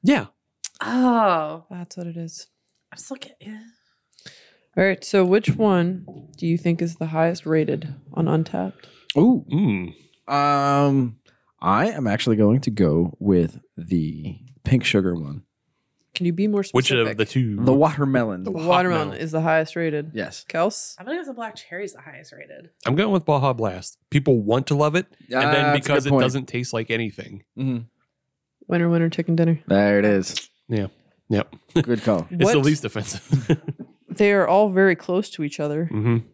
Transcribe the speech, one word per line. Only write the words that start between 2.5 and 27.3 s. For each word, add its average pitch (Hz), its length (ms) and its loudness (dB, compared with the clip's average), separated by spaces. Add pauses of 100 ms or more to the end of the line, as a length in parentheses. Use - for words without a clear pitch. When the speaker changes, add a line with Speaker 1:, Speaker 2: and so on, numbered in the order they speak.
Speaker 2:
I'm - 60 -20
still - 180 -12
getting, - 240 -16
yeah. 214 200 -16 (1160)
Speaker 3:
All 180 80 2
right, 190 200 0
so 190 200 2
which 196 320 2
one 185 500 0 (300)
do 170 100 -6
you 165 100 2
think 170 240 0
is 170 160 -4
the 165 100 -6
highest 160 380 0
rated 156 480 -2 (220)
on - 120 0
Untappd? - 480 -2 (420)
Speaker 4:
Ooh. 226 340 4
Speaker 1:
Mm. 107 840 -2
Speaker 4:
Um, 139 840 2 (420)
I 117 300 2
am 139 160 -4
actually 107 300 0
going 110 240 4
to 123 100 -4
go 85 480 2
with 90 400 2 (180)
the 80 600 -4 (260)
pink 127 200 2
sugar 92 320 0
one. 76 260 -10 (720)
Speaker 3:
Can 180 120 -4
you 175 60 0
be 196 160 -2
more 202 240 -2
Speaker 1:
Which 127 140 2
Speaker 3:
specific? 120 260 0
Speaker 1:
of 104 40 -8
the 110 80 0
two? 117 320 -2
Speaker 4:
The 123 160 2
watermelon. 135 680 0
Speaker 3:
The 185 80 -8
Speaker 1:
The 180 80 -6
Speaker 3:
watermelon 175 500 0
Speaker 1:
watermelon. - 120 -12
Speaker 3:
is 160 100 -6
the 160 100 -2
highest 160 360 0
rated. 156 380 -4
Speaker 4:
Yes. - 340 -8
Speaker 3:
Kels? - 500 -4
Speaker 2:
I'm 175 80 -20
gonna 302 120 -8
go - 20 -8
with 294 80 -14
the 254 60 -14
black 220 200 -12
cherry 190 300 -14
is - 80 -12
the - 80 -20
highest 147 320 -20
rated. 147 380 -20 (160)
Speaker 1:
I'm 131 100 0
going 202 160 0
with 180 120 0
Baja 139 280 2
Blast. 101 460 -6 (120)
People 139 320 2
want 117 260 0
to 151 60 0
love 147 220 0
it, 185 100 -2 (220)
and 123 80 -4
Speaker 4:
Ah, 131 40 2 (120)
Speaker 1:
then - 0 -
Speaker 4:
that's 147 260 2
a - 20 0
Speaker 1:
because 143 240 0
Speaker 4:
good 139 40 -2
Speaker 1:
it - 20 0
Speaker 4:
point. 135 120 4
Speaker 1:
doesn't 127 240 -2
taste 123 260 -6
like 113 180 -4
anything. 107 540 -6 (120)